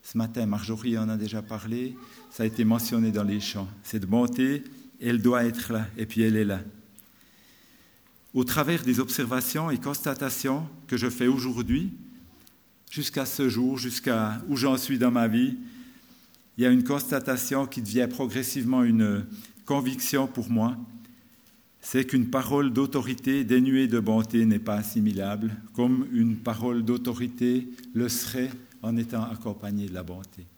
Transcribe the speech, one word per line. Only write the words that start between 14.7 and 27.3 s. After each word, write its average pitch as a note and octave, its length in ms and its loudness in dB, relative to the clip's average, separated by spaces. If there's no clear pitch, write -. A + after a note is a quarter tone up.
suis C3 200 -2
dans A#2+ 140 4
ma A#2 160 4
vie, A#2+ 300 2
il A#2+ 60 2
y B2+ 40 6
a B2 40 8
une B2+ 120 8
constatation C3+ 840 0
qui B2+ 160 -8
devient A2+ 280 0
progressivement B2 720 0
une G#2+ 420 4
conviction C3+ 640 0
pour A2 220 -6
moi, A#2 280 2
c'est B2+ 240 0
qu'une B2+ 240 2
parole C3+ 420 2
d'autorité C3 720 0
dénuée B2+ 440 4
de A2+ 120 2
bonté A2 460 2
n'est G#2 140 6
pas G#2+ 160 -2
assimilable, G#2 760 -2
comme B2+ 400 2
une A#2 220 4
parole A#2 480 -2
d'autorité B2 840 0